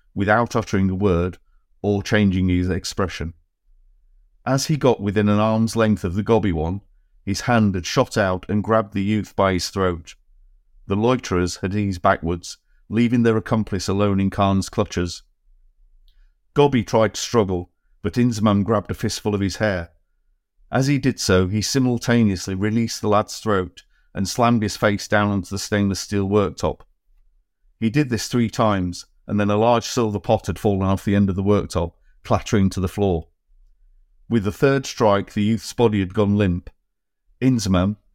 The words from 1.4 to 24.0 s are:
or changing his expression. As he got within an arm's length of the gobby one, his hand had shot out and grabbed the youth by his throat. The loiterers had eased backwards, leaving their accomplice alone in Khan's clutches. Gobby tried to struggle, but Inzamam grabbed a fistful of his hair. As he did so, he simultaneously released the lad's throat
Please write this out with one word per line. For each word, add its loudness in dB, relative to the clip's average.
or 0
changing 2
his 2
expression. -6
As 0
he 0
got 2
within 0
an 2
arm's 0
length 2
of -2
the -2
gobby 2
one, -4
his -4
hand 2
had -6
shot -2
out 0
and -2
grabbed 0
the 0
youth -2
by 2
his -2
throat. -4
The -2
loiterers 0
had -6
eased -2
backwards, -2
leaving 2
their 4
accomplice -2
alone 2
in 2
Khan's 0
clutches. -4
Gobby 4
tried 0
to -10
struggle, 0
but -6
Inzamam 2
grabbed -2
a -6
fistful -4
of -2
his -2
hair. -2
As 0
he 2
did -2
so, 2
he -2
simultaneously 0
released -2
the -2
lad's 0
throat -2